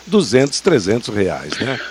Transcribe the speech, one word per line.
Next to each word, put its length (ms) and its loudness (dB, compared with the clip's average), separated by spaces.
duzentos, 560 2
trezentos 520 0
reais, 440 -2
né? 220 -4